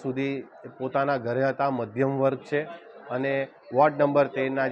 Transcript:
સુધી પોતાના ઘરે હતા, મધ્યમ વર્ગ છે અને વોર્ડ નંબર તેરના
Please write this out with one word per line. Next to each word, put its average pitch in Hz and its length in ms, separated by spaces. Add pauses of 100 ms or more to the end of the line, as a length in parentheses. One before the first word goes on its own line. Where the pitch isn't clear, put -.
સુધી 135 320 (420)
પોતાના 139 480
ઘરે 120 220
હતા, 139 320
મધ્યમ 120 420
વર્ગ 135 180 (100)
છે 147 120 (540)
અને 135 180 (420)
વોર્ડ 143 260
નંબર 143 340
તેરના 135 360